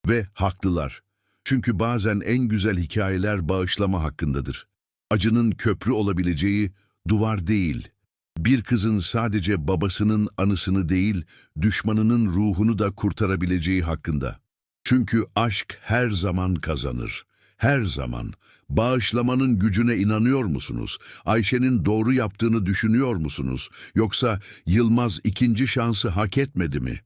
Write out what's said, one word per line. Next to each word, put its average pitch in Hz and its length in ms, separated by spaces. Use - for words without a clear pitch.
Ve 110 260
haklılar. 87 680
Çünkü 120 340
bazen 110 420
en 120 180
güzel 107 400
hikayeler 95 680
bağışlama 95 540
hakkındadır. 69 640
Acının 110 400
köprü 107 420
olabileceği 98 800
duvar 107 380
değil, 87 420
bir 113 240
kızın 110 360
sadece 101 680
babasının 104 600
anısını 95 500
değil, 92 360
düşmanının 110 640
ruhunu 101 520
da 101 120
kurtarabileceği 92 920
hakkında. 76 580
Çünkü 117 420
aşk 110 440
her 120 300
zaman 92 440
kazanır. 64 680
Her 131 280
zaman. 62 480
Bağışlamanın 123 880
gücüne 110 380
inanıyor 110 480
musunuz? 60 540
Ayşe'nin 117 600
doğru 110 280
yaptığını 113 540
düşünüyor 110 500
musunuz? 69 520
Yoksa 107 460
Yılmaz 113 580
ikinci 117 420
şansı 117 420
hak 101 300
etmedi 85 420
mi? 62 260